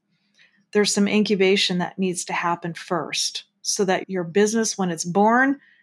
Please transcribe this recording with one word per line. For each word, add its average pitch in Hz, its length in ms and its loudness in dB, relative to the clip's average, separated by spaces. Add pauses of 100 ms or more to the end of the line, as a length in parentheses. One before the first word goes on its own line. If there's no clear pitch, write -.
(720)
there's 208 220 2
some 202 140 2
incubation 196 720 2
that - 180 -6
needs 185 280 -2
to 185 80 -10
happen 170 400 -4
first - 720 -6 (160)
so - 240 -2
that 180 240 -2
your 185 140 -4
business, 208 540 0
when 185 140 -2
it's 156 120 -6
born, 226 560 2 (240)